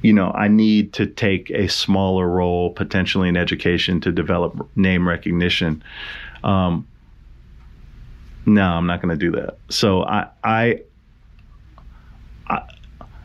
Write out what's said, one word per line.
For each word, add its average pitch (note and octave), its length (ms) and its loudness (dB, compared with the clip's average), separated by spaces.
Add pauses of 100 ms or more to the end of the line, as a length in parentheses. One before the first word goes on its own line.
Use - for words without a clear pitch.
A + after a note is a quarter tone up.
you A2+ 100 8
know, F#2+ 180 4
I G#2 160 0
need G#2+ 460 4
to G#2 140 0
take F#2+ 420 -2
a F#2+ 180 -2
smaller F#2+ 600 0
role, F2 440 0
potentially F#2 580 -2
in F2 80 2
education, F2 640 0
to F#2 100 -2
develop E2+ 640 -2
name F#2 320 2
recognition. E2+ 760 -2 (600)
Um, F2+ 440 0 (1600)
no, G#2 180 6
I'm F2 240 0
not F2 140 -2
gonna E2+ 160 -2
do E2 140 0
that. - 260 -6 (120)
So F#2 340 2
I, - 260 -2 (140)
I, A#2 380 0 (1700)
I, - 80 -2
i-, - 520 -14 (180)